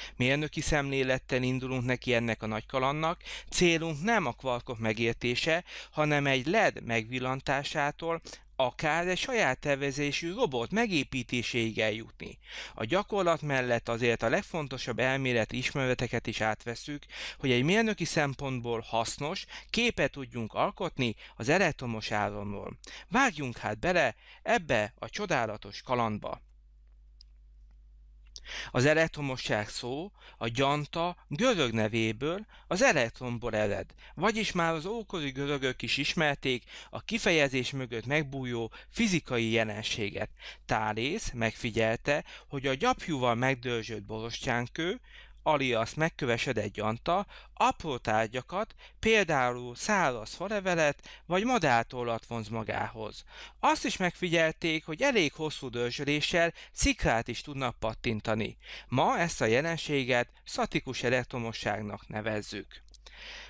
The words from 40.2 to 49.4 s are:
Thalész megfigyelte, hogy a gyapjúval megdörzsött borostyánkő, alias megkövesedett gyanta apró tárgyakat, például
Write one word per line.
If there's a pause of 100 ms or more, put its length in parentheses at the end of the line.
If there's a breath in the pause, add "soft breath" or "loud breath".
Thalész
megfigyelte, (240 loud breath)
hogy
a
gyapjúval
megdörzsött
borostyánkő, (420 loud breath)
alias
megkövesedett
gyanta (280 loud breath)
apró
tárgyakat, (240 loud breath)
például